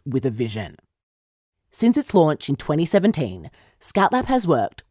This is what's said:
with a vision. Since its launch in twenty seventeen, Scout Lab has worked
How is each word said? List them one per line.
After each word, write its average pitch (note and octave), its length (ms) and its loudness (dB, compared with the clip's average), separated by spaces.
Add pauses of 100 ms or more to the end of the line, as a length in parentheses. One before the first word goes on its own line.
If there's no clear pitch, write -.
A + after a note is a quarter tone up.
with B2+ 180 -4
a C3+ 60 0
vision. A2 460 -8 (960)
Since A#3 240 2
its C#4+ 180 -4
launch D#3 340 2
in C#3 60 -2
twenty D#3 300 -2
seventeen, D#3 680 0 (300)
Scout - 320 0
Lab B3+ 140 0
has B3+ 200 0
worked C3+ 440 0